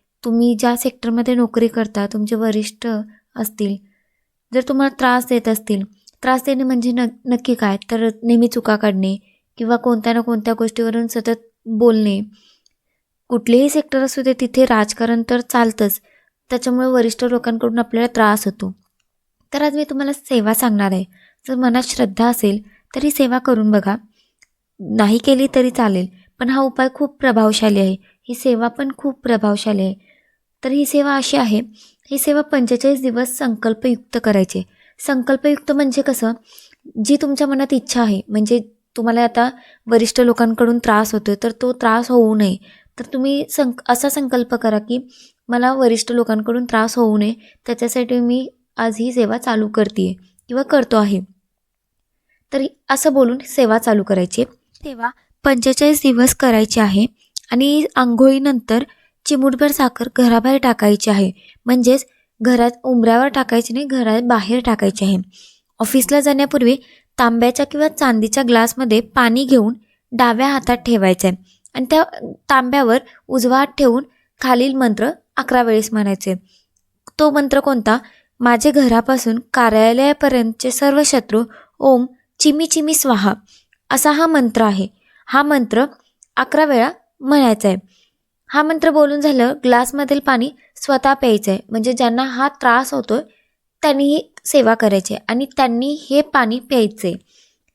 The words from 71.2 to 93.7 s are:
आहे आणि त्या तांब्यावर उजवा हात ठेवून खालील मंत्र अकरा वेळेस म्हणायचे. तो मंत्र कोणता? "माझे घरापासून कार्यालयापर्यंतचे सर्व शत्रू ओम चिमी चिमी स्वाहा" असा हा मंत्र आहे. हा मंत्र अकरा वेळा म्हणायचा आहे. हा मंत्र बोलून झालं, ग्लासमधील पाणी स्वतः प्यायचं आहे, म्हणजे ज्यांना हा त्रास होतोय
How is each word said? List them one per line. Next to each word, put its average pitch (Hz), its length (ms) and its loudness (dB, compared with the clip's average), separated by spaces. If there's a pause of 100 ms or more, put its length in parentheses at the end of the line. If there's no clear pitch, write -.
आहे 185 100 -2 (360)
आणि 262 160 -6
त्या 320 140 4 (460)
तांब्यावर 254 480 2 (300)
उजवा 254 300 0
हात 277 100 0 (100)
ठेवून 262 260 2 (380)
खालील 254 320 2
मंत्र 247 360 0 (280)
अकरा 247 260 0
वेळेस 220 300 0
म्हणायचे. 196 400 -2 (840)
तो 302 100 4
मंत्र 277 300 2
कोणता? 240 380 0 (420)
"माझे 240 320 2
घरापासून 240 680 2 (140)
कार्यालयापर्यंतचे 240 1160 2
सर्व 277 340 2
शत्रू 233 380 0 (360)
ओम 254 260 4 (340)
चिमी 302 260 2
चिमी 311 280 0
स्वाहा" 214 400 0 (560)
असा 269 220 2
हा 320 160 2
मंत्र 240 360 2
आहे. 196 240 0 (400)
हा 277 160 0
मंत्र 269 420 0 (520)
अकरा 269 280 0
वेळा 269 260 2 (280)
म्हणायचा 254 480 2
आहे. 185 100 0 (720)
हा 285 140 0
मंत्र 320 260 0
बोलून 294 300 2
झालं, 269 340 2 (100)
ग्लासमधील 262 560 0
पाणी 262 300 0 (260)
स्वतः 269 380 0
प्यायचं 214 380 0
आहे, 190 80 -2 (100)
म्हणजे 226 240 -2
ज्यांना 240 300 -2
हा 262 240 -4 (140)
त्रास 254 320 2
होतोय 254 280 -2 (640)